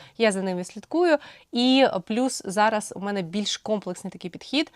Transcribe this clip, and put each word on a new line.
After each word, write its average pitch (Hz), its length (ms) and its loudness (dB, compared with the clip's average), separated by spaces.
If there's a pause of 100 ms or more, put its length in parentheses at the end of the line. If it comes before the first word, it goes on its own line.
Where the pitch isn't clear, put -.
(180)
я 226 140 4
за 190 100 -2
ними 185 220 -2
слідкую. 311 540 2 (340)
І 254 360 6 (200)
плюс 247 380 -2
зараз 208 500 0
у 190 40 -10
мене 202 220 -4
більш 185 360 -4
комплексний 190 540 -6
такий 180 180 -12
підхід, - 460 -4